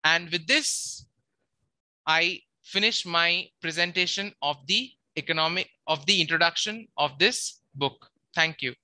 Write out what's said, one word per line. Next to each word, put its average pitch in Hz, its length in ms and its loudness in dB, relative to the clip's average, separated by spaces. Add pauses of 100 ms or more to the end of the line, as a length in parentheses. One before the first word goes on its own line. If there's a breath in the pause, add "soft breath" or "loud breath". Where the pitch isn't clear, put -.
And 165 240 2
with 165 160 -4
this, - 600 -2 (1000)
I 165 340 2 (220)
finish 208 440 0
my 170 400 0 (160)
presentation 175 680 -2 (100)
of 143 140 -2 (100)
the 226 240 0 (260)
economic, 160 520 -2 (180)
of 151 180 -2
the 190 160 2
introduction 170 680 0 (120)
of 143 200 0
this - 440 0 (120)
book. 139 360 -6 (240)
Thank 160 260 0
you. 127 240 -6